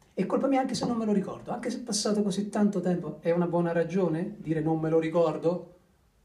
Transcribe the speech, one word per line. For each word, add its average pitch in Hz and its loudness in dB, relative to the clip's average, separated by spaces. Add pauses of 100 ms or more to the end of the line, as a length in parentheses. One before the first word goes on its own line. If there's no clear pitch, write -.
(120)
È 190 -2
colpa - 2
mia 269 4
anche 262 -2
se - -4
non 240 -2
me 226 -2
lo 214 0
ricordo, - -2
anche 247 -6
se - -6
è - -10
passato 208 0
così 202 -2
tanto 190 2
tempo. 165 -2
È 170 0
una 175 2
buona 170 0
ragione 170 0
dire 156 -2
"non 160 0
me 160 -2
lo 160 4
ricordo"? 165 0 (460)